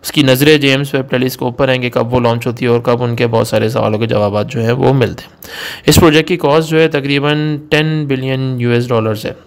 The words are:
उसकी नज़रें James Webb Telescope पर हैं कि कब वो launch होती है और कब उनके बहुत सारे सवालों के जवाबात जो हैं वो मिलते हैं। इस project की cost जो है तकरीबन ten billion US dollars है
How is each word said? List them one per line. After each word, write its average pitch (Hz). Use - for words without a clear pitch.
उसकी -
नज़रें 139
James 139
Webb 131
Telescope 127
पर 139
हैं 127
कि 123
कब 117
वो 127
launch 117
होती 120
है 120
और 117
कब 123
उनके 120
बहुत 117
सारे 110
सवालों 110
के 113
जवाबात 104
जो 117
हैं 117
वो 131
मिलते 117
हैं। -
इस 156
project 156
की 180
cost 151
जो 160
है 160
तकरीबन 147
ten 156
billion 131
US 120
dollars 110
है 120